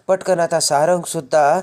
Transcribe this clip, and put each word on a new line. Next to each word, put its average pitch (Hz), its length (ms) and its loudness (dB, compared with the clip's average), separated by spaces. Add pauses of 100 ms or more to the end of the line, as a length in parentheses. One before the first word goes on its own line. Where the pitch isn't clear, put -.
पटकन 185 320 0
आता 165 200 0
सारंगसुद्धा 156 1040 0